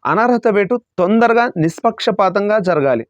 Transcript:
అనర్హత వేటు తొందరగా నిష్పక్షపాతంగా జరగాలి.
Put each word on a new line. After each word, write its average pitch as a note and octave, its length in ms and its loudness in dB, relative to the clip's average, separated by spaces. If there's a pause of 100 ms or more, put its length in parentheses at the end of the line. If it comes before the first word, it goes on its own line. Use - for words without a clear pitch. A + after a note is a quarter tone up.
అనర్హత A#3 420 0
వేటు G#3 340 0 (160)
తొందరగా A3+ 600 2
నిష్పక్షపాతంగా G3+ 1000 -2
జరగాలి. C#3 500 0